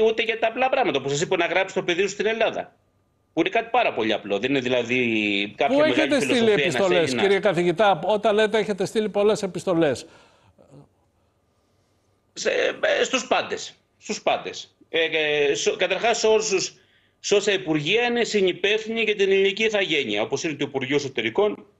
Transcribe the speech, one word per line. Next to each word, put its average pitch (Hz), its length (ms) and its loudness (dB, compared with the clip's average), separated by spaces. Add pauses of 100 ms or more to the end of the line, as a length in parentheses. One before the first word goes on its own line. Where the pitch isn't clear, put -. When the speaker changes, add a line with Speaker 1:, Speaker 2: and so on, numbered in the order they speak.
Speaker 1:
ούτε 226 160 2
για 226 160 -2
τα 233 80 2
απλά 240 220 0
πράγματα, 226 300 0
όπως 135 120 -4
σας 143 100 -2
είπα, 180 160 0
να 170 100 2
γράψει 185 280 -2
το 185 80 -2
παιδί 170 200 0
σου 202 60 0
στην 196 180 -4
Ελλάδα. 208 460 -2 (600)
Που 160 80 0
είναι 170 80 0
κάτι 226 220 -2
πάρα 220 240 2
πολύ 110 180 0
απλό, 98 260 -2
δεν 120 120 -2
είναι 139 100 0
δηλαδή 123 340 0 (600)
κάποια 240 200 0
Speaker 2:
Πού 285 40 4
Speaker 1:
μεγάλη 311 200 2
Speaker 2:
έχετε 285 200 2
στείλει - 140 -2
Speaker 1:
φιλοσοφία 226 180 4 (100)
ένας - 20 0 (100)
Speaker 2:
επιστολές, 185 280 2
Speaker 1:
Έλληνας. 131 200 0
Speaker 2:
κύριε 196 180 2
καθηγητά, 175 640 2
όταν 208 300 2
λέτε 214 240 2
έχετε 202 260 -2
στείλει 214 240 -2
πολλές 202 340 2
επιστολές; 165 640 0 (2250)
Speaker 1:
Σε, - 180 -4 (500)
ε, 240 40 2
στους - 220 -2
πάντες, - 480 -4 (240)
στους - 240 -10
πάντες. - 540 -4 (120)
Ε, 156 100 -2 (520)
ε, 143 40 0
σο-, 196 220 -2
καταρχάς, 185 420 0
σε - 80 0
όλους 220 220 2
τους, 190 260 -2 (460)
σε - 140 0
όσα 202 180 2
υπουργεία 165 500 0
είναι 240 220 0
συνυπεύθυνοι 214 800 0
για 208 140 0
την 196 140 2
ελληνική 196 340 2
ηθαγένεια, 156 580 0
όπως 127 220 -4
είναι 160 100 -4
το 143 140 -4
Υπουργείο 131 280 -2
Εσωτερικών 139 680 -2 (140)